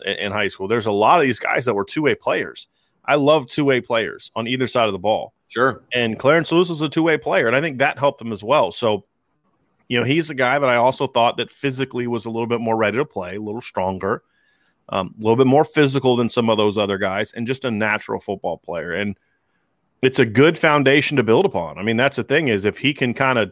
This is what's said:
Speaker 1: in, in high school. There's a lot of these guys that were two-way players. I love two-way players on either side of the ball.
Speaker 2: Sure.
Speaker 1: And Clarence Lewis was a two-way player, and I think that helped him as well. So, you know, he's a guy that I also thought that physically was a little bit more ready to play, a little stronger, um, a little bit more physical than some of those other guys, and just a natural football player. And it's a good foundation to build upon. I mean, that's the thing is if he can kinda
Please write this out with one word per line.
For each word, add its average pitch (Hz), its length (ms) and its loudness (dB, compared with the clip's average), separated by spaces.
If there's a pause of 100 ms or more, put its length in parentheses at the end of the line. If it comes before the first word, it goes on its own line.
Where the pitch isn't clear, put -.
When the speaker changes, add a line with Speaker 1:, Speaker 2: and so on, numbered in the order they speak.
Speaker 1:
in, 98 120 -4
in 98 140 -6
high 104 180 -2
school. 95 180 -10
There's 110 180 -2
a 110 60 -2
lot 113 280 4
of 147 60 2
these 123 140 -2
guys - 260 -2
that 120 80 0
were 101 120 -2
two-way 147 280 0
players. 123 540 -6 (380)
I 139 100 2
love 147 320 4
two-way 135 340 0
players - 540 -4
on 113 120 -4
either 127 200 0
side 117 180 2
of 101 80 0
the 92 60 -6
ball. 95 340 -2 (140)
Speaker 2:
Sure. 123 340 0 (100)
Speaker 1:
And 117 280 -2
Clarence 156 320 2
Lewis 170 180 2
was 156 140 -6
a 151 60 -2
two-way 160 280 2
player, 151 300 0
and 117 80 2
I 139 60 4
think 147 180 -6
that 139 180 0
helped 135 240 0
him 113 100 -8
as 101 120 -10
well. 123 280 2
So, 107 340 -2 (840)
you 123 100 -2
know, 117 80 0
he's 151 240 0
a 147 60 -10
guy 127 240 2
that 135 100 2
I 120 60 4
also 127 320 2
thought 117 300 2
that - 120 -6
physically 131 560 -6
was 117 220 -4
a - 20 -8
little 117 160 -4
bit 113 160 -2
more 113 160 0
ready 107 200 0
to 143 80 0
play, 92 320 -10
a 107 40 -10
little 107 200 -10
stronger, 95 600 -4 (680)
um, 95 280 -4
a 107 60 -12
little 113 120 4
bit 131 120 4
more 147 180 4
physical 135 500 2
than 117 140 0
some 117 180 0
of 110 120 4
those 104 180 2
other 101 220 0
guys, 101 320 -4
and 117 160 -8
just 131 180 -6
a 120 60 -2
natural 107 480 -2
football 92 380 -6
player. 85 340 -8
And 101 260 -4 (840)
it's 131 160 2
a 120 80 4
good 143 320 4
foundation 147 580 4
to 123 60 2
build 120 220 4
upon. 82 340 -4
I - 20 -8
mean, 110 160 -2
that's 131 200 0
the 113 60 -4
thing 147 260 0
is 101 160 0
if 101 120 0
he 143 160 0
can 120 220 -2
kinda 123 360 0